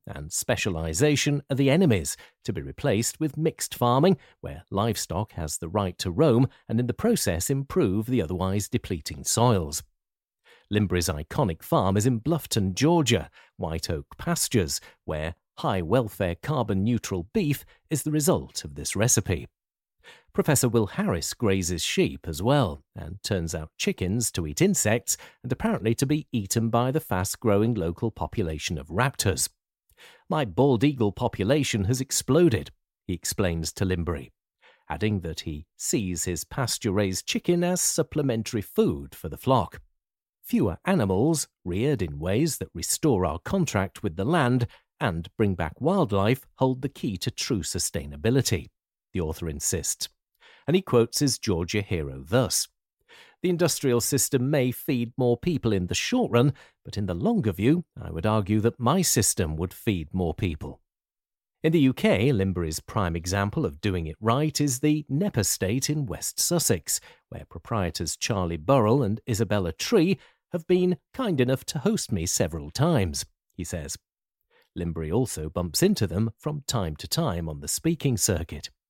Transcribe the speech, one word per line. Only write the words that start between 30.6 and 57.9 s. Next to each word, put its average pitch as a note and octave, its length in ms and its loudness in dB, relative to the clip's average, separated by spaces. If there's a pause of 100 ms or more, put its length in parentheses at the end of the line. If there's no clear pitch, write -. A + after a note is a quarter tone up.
eagle B2+ 260 2
population A#2+ 720 0
has B2 160 0
exploded," C#3 720 2 (340)
he F#2 80 -2
explains E2+ 600 -2
to - 100 -4
Limbury, F2 480 -2 (560)
adding G#2 320 -2
that E2 220 -6
he D#2 340 -8
sees F#2 480 -2
his F2 220 -4
pasture-raised G#2 800 -2
chicken F3 340 0
as F3 200 0
supplementary B2 800 -2
food E2+ 520 -2
for - 140 -10
the C#2 100 -10
flock. B2+ 440 0 (640)
"Fewer F3 420 0
animals, C#3+ 640 2 (160)
reared A2 380 0
in D2 180 -4
ways A2 380 0
that - 160 -10
restore F#2 520 0
our D#2+ 140 -2
contract A#2+ 640 -2
with F2 140 -6
the F#2+ 100 -4
land B2+ 400 2 (340)
and E2+ 380 -4
bring G2+ 180 2
back E2 240 -4
wildlife, B2 760 2
hold C3 260 2
the C3 80 -4
key G#2 280 -6
to - 140 -4
true - 300 -2
sustainability," D#2+ 1080 -2 (440)
the F#2 80 -2
author D#2+ 260 -4
insists. - 640 -4 (580)
And D#3+ 80 4
he F#3+ 60 4
quotes - 380 2
his C#3 200 2
Georgia F2+ 420 0
hero C#2 420 -4
thus, A2+ 440 0 (720)
"The F3 80 2
industrial D3 520 2
system C3+ 500 0
may B2+ 200 2
feed A#2 460 -2
more B2 200 4
people B2 360 0
in F2+ 140 0
the - 80 -4
short A#3+ 360 0
run, B2+ 220 4 (300)
but - 140 -12
in G#2 100 -2
the F2+ 80 -2
longer B2 360 0
view, A#2+ 340 2 (140)